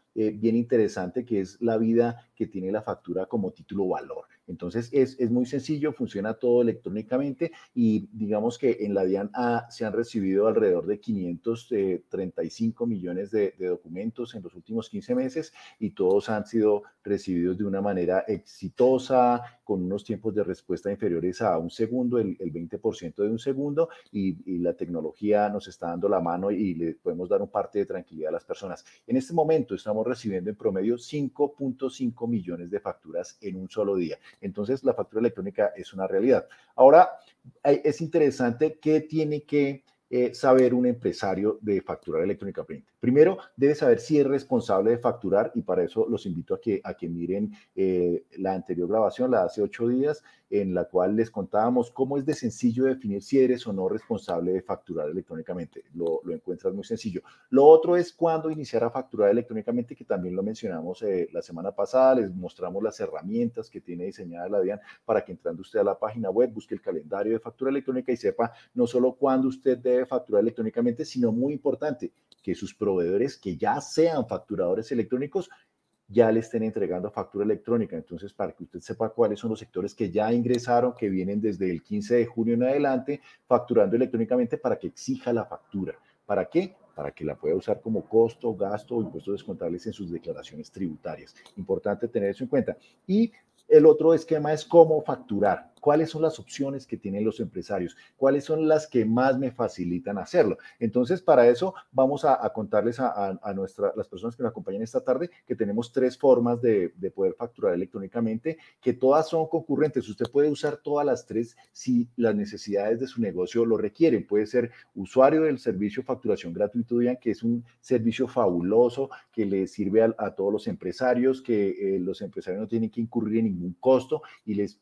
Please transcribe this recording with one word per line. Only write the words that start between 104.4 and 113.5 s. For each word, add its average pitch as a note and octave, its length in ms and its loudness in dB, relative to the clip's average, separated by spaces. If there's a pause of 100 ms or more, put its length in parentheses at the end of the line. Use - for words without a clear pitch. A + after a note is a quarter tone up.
nos A2+ 60 -2
acompañan G2 320 -8
esta B2 200 -4
tarde C3+ 260 -2 (160)
que B2 120 -6
tenemos A2 340 -2
tres B2+ 260 0
formas A#2+ 460 4
de, G#2 320 2
de F#2 160 -6
poder F#2+ 240 0
facturar G#2+ 400 -2
electrónicamente, A2 840 -4 (220)
que B2+ 120 0
todas C3+ 360 4
son D#3+ 200 -2
concurrentes. D3+ 600 -2
Usted A2 220 -6
puede C#3+ 180 4
usar D3 280 -2
todas D3 280 -4
las C3+ 220 -2
tres A#2 300 -4 (160)
si A#2+ 420 0
las A2+ 220 2
necesidades G#2 640 -2
de C3 80 -4
su A#2 120 -10
negocio F#2+ 440 -2